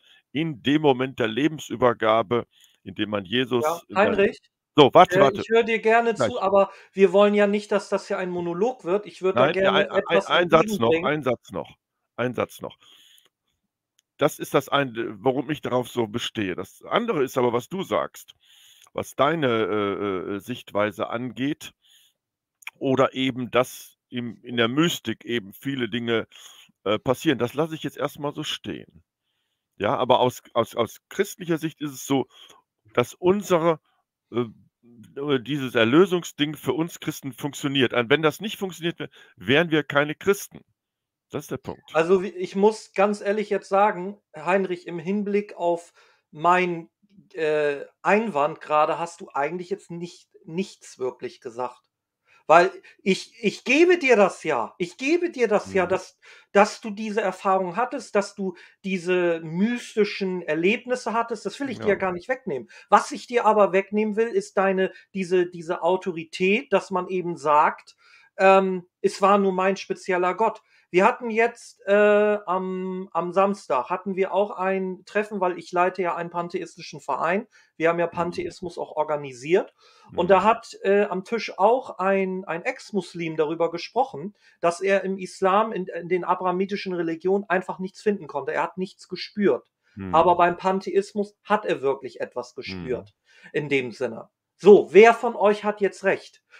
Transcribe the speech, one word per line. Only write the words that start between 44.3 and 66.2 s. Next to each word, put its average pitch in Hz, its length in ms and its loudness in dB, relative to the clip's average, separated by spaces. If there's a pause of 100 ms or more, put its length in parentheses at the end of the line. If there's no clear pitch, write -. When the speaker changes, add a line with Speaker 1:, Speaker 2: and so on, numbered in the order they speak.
Speaker 2:
Heinrich, 175 500 -2
im 170 120 -8
Hinblick 202 580 -4
auf 170 360 -2 (380)
mein, 170 580 0 (460)
äh, 151 500 0 (180)
Einwand 165 580 0
gerade 156 380 0
hast 170 220 -10
du 196 140 -16
eigentlich 170 360 -4
jetzt 196 200 -10
nicht, 170 380 -14 (160)
nichts - 540 -10
wirklich 123 420 -10
gesagt. 123 500 -12 (560)
Weil 175 260 8 (300)
ich, - 400 -2
ich 202 220 -2
gebe 339 340 4
dir 254 180 4
das 196 280 2
ja. 123 340 -2
Ich 170 200 -6
gebe 320 320 -2
dir 233 180 -2
das 190 260 0
ja, 190 120 2
Speaker 1:
Mhm. - 0 -
Speaker 2:
dass, - 320 -6 (340)
dass 202 300 4
du 226 80 -8
diese 208 320 -6
Erfahrung 190 540 -2
hattest, 247 400 -6
dass 196 200 -2
du 190 200 -6 (280)
diese 180 580 0
mystischen 190 1000 -2
Erlebnisse 214 720 -2
hattest. 226 320 -4
Das - 140 -10
will 277 100 -6
ich 214 100 -10
dir 208 160 2
Speaker 1:
Ja. - 0 -
Speaker 2:
gar 185 160 -2
nicht 175 160 -10
wegnehmen. 143 400 -6 (220)
Was 220 220 4
ich - 160 -12
dir 233 180 0
aber 208 260 4
wegnehmen 208 440 -2
will, 226 120 0
ist 196 300 -2
deine, 190 340 0 (220)
diese, 180 320 0
diese 170 360 -8
Autorität, 185 880 -2